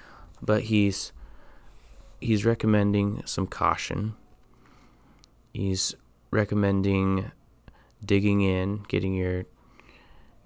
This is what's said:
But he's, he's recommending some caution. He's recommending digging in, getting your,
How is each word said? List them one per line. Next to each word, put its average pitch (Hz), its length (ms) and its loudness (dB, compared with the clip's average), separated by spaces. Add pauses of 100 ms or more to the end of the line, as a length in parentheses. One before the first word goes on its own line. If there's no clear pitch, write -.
(420)
But 107 220 0
he's, 104 480 0 (1080)
he's 110 240 0
recommending 104 800 2
some - 220 -2
caution. 95 680 -2 (1400)
He's 98 420 -2 (360)
recommending 98 1000 0 (720)
digging 101 380 2
in, 98 460 0
getting 98 280 -2
your, 92 300 -2 (1000)